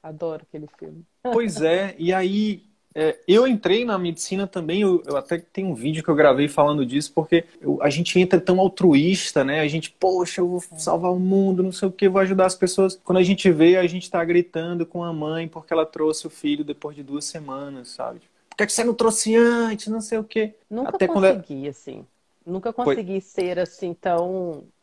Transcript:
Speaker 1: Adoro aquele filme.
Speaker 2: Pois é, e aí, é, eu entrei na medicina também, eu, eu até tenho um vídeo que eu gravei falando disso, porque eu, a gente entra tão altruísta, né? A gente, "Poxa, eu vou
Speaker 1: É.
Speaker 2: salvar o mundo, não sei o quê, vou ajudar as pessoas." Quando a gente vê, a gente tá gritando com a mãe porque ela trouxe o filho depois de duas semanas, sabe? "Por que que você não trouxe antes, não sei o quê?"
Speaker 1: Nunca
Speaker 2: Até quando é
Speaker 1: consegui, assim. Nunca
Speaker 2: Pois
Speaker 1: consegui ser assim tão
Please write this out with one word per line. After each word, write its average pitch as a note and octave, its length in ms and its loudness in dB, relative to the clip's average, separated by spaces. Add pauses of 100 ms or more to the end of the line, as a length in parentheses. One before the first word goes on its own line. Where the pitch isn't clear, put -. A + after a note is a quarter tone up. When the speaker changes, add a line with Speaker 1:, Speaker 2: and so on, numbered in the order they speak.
Speaker 1:
Adoro D#3 440 -10
aquele D3+ 200 -16 (100)
filme. D#3+ 260 -18 (200)
Speaker 2:
Pois A3+ 360 -2
é, F3+ 380 0
e E3+ 160 0
aí, G3 480 0 (320)
é, D#3 240 0 (100)
eu A3 200 6
entrei G#3+ 380 2
na G#3+ 120 -2
medicina F#3 480 -4
também, F3+ 360 -4
eu, F#3 260 2
eu C#3+ 100 -4
até E3+ 220 -4
tenho F#3+ 300 -8
um D#3 40 -4
vídeo D3+ 300 -4
que - 60 -4
eu D3+ 60 2
gravei C#3+ 320 6
falando D3 380 2
disso, C#3 260 -4
porque E3 340 2 (140)
eu, D3 220 -2
a D3+ 80 2
gente E3+ 300 0
entra F#3 200 4
tão F3+ 200 2
altruísta, F3+ 840 4
né? D3 180 -2
A D3+ 60 0
gente, D#3 220 -6
"Poxa, F#3 500 -2
eu F3+ 80 0
vou F3+ 240 -4
Speaker 1:
É. D#3+ 60 -18
Speaker 2:
salvar E3+ 340 -2
o F3+ 80 0
mundo, F#3+ 440 2
não F#3 80 -2
sei F#3+ 160 -4
o F#3 40 -2
quê, G3 160 0
vou F#3+ 140 4
ajudar F#3 240 2
as F#3 100 0
pessoas." F#3 480 0
Quando F3+ 140 2
a F#3 60 6
gente F#3 280 4
vê, E3 260 6
a F3+ 100 2
gente F3+ 240 -6
tá E3+ 120 -2
gritando E3+ 640 -2
com E3+ 180 -10
a E3+ 80 -6
mãe D#3+ 360 -6
porque E3 260 -10
ela D#3 140 2
trouxe D#3 400 -2
o - 20 -10
filho D3 340 -4
depois D3 320 -10
de D3 60 -18
duas C#3+ 240 -12
semanas, C#3 640 -12
sabe? B2+ 340 -12 (260)
"Por - 100 -20
que G#3 100 0
que - 40 -8
você A#3 120 -2
não A#3 100 0
trouxe A3+ 420 0
antes, A#3 520 2
não A3 140 -6
sei A3 180 -6
o G#3+ 40 -6
quê?" G#3+ 300 -4 (160)
Speaker 1:
Nunca A#3 200 -6
Speaker 2:
Até F#4+ 180 0
quando D#4 180 2
é F#3+ 80 6
Speaker 1:
consegui, D3 340 -8
assim. C3+ 380 -14 (400)
Nunca F#3+ 280 -8
Speaker 2:
Pois B3 160 -2
Speaker 1:
consegui F#3+ 320 -4
ser F3+ 360 -6
assim F3 360 -6
tão F3 720 -4 (180)